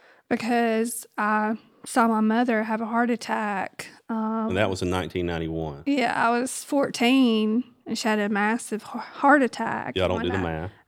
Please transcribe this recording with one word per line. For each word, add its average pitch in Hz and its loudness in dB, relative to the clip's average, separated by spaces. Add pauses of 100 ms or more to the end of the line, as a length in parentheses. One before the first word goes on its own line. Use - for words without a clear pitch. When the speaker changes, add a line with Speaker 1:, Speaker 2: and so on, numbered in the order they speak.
(280)
Speaker 1:
because 233 0 (100)
I 214 0 (280)
saw 226 4
my 220 2
mother 220 2
have 220 -4
a 233 -6
heart 233 0
attack. 220 -4 (200)
Um, 220 -2
Speaker 2:
And 92 -2
that 101 2
was 92 -4
in 90 0
nineteen 90 -2
ninety-one. 82 -4
Speaker 1:
Yeah, 277 0
I - 2
was 254 -6
fourteen 240 2 (200)
and - -6
she - -4
had 214 0
a 202 0
massive 214 -2
h-, - -10
heart 285 4
attack. - -2
Speaker 2:
Yeah, 92 2
I 87 4
don't 90 0
Speaker 1:
When 85 -2
Speaker 2:
do 90 0
the 95 0
Speaker 1:
I, 85 -2 (180)